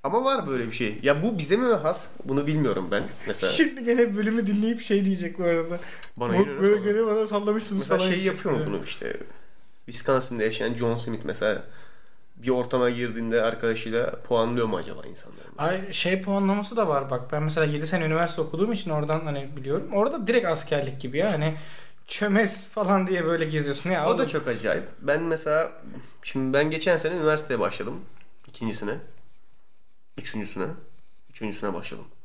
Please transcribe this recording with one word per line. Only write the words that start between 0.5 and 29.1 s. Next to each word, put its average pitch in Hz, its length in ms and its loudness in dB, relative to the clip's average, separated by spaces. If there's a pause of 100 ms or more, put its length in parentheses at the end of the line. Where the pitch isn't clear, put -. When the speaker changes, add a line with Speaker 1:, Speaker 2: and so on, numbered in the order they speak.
Speaker 1:
bir 110 40 -6
şey. 107 320 -2
Ya 143 200 4
bu 220 140 0
bize 160 200 2
mi 247 160 4
has? 165 340 0 (180)
Bunu 143 220 0
bilmiyorum 113 440 2
ben. 101 120 2 (240)
Mesela 95 260 0
Speaker 2:
Şimdi 277 320 2
gene 233 300 4
bölümü 214 320 2
dinleyip 214 340 2
şey 202 240 2
diyecek 175 340 0
bu 180 40 0
arada. 170 360 2 (380)
Speaker 1:
Bana 120 160 0
Speaker 2:
Bu 185 80 6
Speaker 1:
yine 202 200 2
Speaker 2:
böyle 208 200 6
Speaker 1:
falan. - 20 -4 (100)
Speaker 2:
gene 226 120 4
bana 214 220 2
sallamışsınız 208 540 0
Speaker 1:
Mesela 185 160 2
Speaker 2:
falan 185 120 2
Speaker 1:
şey 180 60 2
Speaker 2:
diyecek 190 200 2
Speaker 1:
yapıyor - 180 -2
mu 151 60 2
Speaker 2:
böyle. 151 120 -2
Speaker 1:
bunu 90 120 -4
işte? - 340 -6 (680)
Wisconsin'da 123 580 0
yaşayan 110 300 0
John 117 240 0
Smith 113 280 -4
mesela 104 380 0 (720)
bir 120 140 -4
ortama 123 400 2
girdiğinde 117 520 0
arkadaşıyla 113 720 0
puanlıyor 117 560 2
mu 98 100 0
acaba - 300 -8
insanları - 400 -14 (100)
mesela? 156 140 2
Speaker 2:
Ay, 190 220 -4
şey 190 280 2
puanlaması 196 540 2
da 214 120 4
var 139 220 2
bak. 131 220 -2
Ben 151 120 0
mesela 156 220 2
yedi 151 220 0
sene 170 180 2
üniversite 165 360 2
okuduğum 160 300 0
için 190 200 -2
oradan 151 340 2
hani 139 320 -4
biliyorum. 135 360 -2
Orada 214 340 2
direkt 240 200 4
askerlik 143 540 0
gibi 131 160 -4
ya. 196 160 2
Hani 156 220 2 (520)
çömez 208 600 2
falan 190 400 4
diye 180 180 2
böyle 165 200 2
geziyorsun. 151 440 0
Ya 165 160 2
Speaker 1:
O - 40 4
da - 60 6
Speaker 2:
oğlum. 262 120 2
Speaker 1:
çok 147 200 -2
acayip. 107 360 0 (180)
Ben 151 220 2
mesela, 160 480 2 (520)
şimdi 131 300 0
ben 147 160 6
geçen 160 280 4
sene 160 180 0
üniversiteye 151 440 2
başladım. 107 420 -2 (460)
İkincisine. 107 460 -4 (1200)